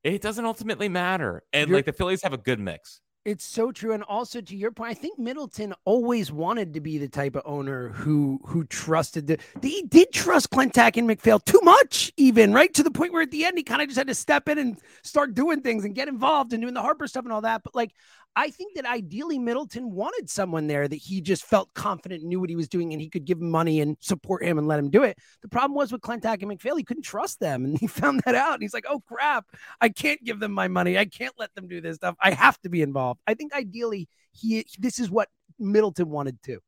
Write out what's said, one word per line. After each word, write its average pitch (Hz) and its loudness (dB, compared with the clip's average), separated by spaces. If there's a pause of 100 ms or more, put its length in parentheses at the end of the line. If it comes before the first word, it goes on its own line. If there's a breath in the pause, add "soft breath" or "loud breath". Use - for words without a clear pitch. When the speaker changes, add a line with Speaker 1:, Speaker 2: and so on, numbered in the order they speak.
Speaker 1:
it 190 -2
doesn't 220 -4
ultimately 214 -4
matter. 180 -2 (100)
And, 147 2
Speaker 2:
You're 180 4
Speaker 1:
like, 135 0
the 151 -2
Phillies 185 -2
have 160 -2
a 127 -6
good 110 -2
mix. 85 -10 (240)
Speaker 2:
It's 208 -6
so 226 -4
true. 220 -6
And 208 -4
also 220 -6
to 190 -16
your 208 -4
point, 226 -10
I 220 -6
think 359 -10
Middleton 233 -8 (100)
always 233 2
wanted 170 -4
to 156 -6
be 151 -6
the 139 -6
type 139 -4
of 135 -4
owner 139 -6
who, 143 2
who 165 -2
trusted 156 -2
the, 160 2 (240 loud breath)
he 330 -4
did 320 8
trust - 2
Clentac 233 4
and 233 2
McPhail 220 6
too 403 8
much, 392 6
even, 226 8
right? 302 6
To - 4
the 320 4
point 349 -2
where 330 0
at 269 -2
the 302 -4
end, 359 0
he 320 -2
kinda 269 -2
just 262 -6
had 269 0
to 254 -4
step - 0
in 294 0
and 240 -2 (280 soft breath)
start 285 0
doing 294 2
things 226 -2
and 202 -6
get 269 -4
involved 262 2
and 226 -4
doing 247 -6
the 226 -6
Harper 294 -2
stuff 254 -8
and 240 -8
all 214 -2
that. 226 -2
But, - -10
like, 233 -4 (400 soft breath)
I 254 0
think 370 -14
that 262 -8
ideally 240 -6
Middleton 240 -6
wanted 262 -8
someone 165 -4
there 143 -2
that 151 -8
he 190 -8
just 165 -4
felt - 0
confident, 180 -8
knew 180 -4
what 180 -4
he 170 -6
was 160 -2
doing, 170 -4
and 151 -8
he 156 -12
could 147 -8
give 175 0
him 170 -4
money 160 2
and 147 0
support 185 -4
him 175 0
and 151 0
let 151 0
him 143 -2
do 220 6
it. 208 0 (240 soft breath)
The 220 -18
problem 277 0
was 277 -2
with 240 -8
Clentac 220 -4
and 208 -6
McPhail, 247 -4
he 247 -4
couldn't 240 -8
trust - -8
them. 135 -2
And 147 -2
he 220 -2
<laughs> - -4
found 277 0
that 247 2
out. 277 2
And 320 -8
he's 311 -8
like, 233 -10
"Oh, 285 -4
crap. 254 -4 (380 loud breath)
I 233 4
can't 294 -4
give 214 -8
them 208 -6
my 196 -2
money. 180 0
I 208 2
can't 254 -10
let 220 -10
them 185 -16
do 175 -12
this 165 -8
stuff. 180 -6
I 190 8
have 226 4
to 180 -10
be 170 0
involved." 135 -2
I 220 0
think 294 -8
ideally 226 -6 (220)
he, 220 -2 (140)
this 247 -4
is 214 -2
what 208 0 (300)
Middleton 202 2
wanted 139 -6
too. 117 -12